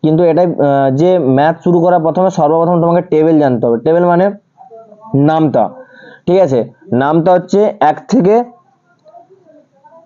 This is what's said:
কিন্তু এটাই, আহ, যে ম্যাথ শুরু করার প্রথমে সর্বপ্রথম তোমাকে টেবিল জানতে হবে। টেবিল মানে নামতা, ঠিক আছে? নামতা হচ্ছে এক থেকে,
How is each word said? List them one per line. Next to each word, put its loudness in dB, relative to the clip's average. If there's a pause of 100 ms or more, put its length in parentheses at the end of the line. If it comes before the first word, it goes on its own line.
কিন্তু 0
এটাই, 2
আহ, 0
যে 2
ম্যাথ 0
শুরু 2
করার 2
প্রথমে -2
সর্বপ্রথম 0
তোমাকে 0
টেবিল 0
জানতে 0
হবে। 0
টেবিল 0
মানে 0 (840)
নামতা, 0 (560)
ঠিক 0
আছে? -2 (220)
নামতা 0
হচ্ছে 0
এক -2
থেকে, 0 (1600)